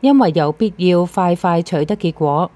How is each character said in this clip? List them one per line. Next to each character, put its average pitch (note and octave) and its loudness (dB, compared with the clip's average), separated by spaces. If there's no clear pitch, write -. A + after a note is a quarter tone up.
因 C#4 4
為 G3+ 2
有 D#3 0
必 G#3 -2
要 F3+ 2
快 F3 -2
快 E3+ 0
取 D#3 -4
得 G3+ -4
結 F3 -4
果。 D#3 -2